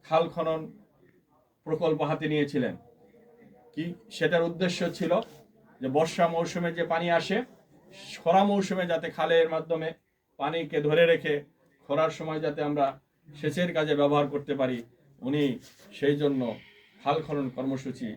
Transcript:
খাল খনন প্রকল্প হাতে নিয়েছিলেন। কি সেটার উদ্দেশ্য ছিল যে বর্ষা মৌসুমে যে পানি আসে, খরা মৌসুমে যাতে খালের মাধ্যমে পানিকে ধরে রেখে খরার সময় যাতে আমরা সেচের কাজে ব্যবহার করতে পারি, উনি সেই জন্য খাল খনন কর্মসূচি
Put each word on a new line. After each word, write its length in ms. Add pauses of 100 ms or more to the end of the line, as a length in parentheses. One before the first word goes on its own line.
খাল 220
খনন 320 (1000)
প্রকল্প 380
হাতে 260
নিয়েছিলেন। 480 (1000)
কি 180 (160)
সেটার 340
উদ্দেশ্য 360 (140)
ছিল 180 (720)
যে 60
বর্ষা 400
মৌসুমে 460
যে 100
পানি 240 (120)
আসে, 180 (880)
খরা 200
মৌসুমে 440
যাতে 220
খালের 400
মাধ্যমে 400 (480)
পানিকে 440
ধরে 240
রেখে 380 (440)
খরার 220
সময় 300
যাতে 300
আমরা 300 (400)
সেচের 340
কাজে 220
ব্যবহার 320
করতে 280
পারি, 280 (380)
উনি 380 (320)
সেই 260
জন্য 240 (640)
খাল 180
খনন 280
কর্মসূচি 680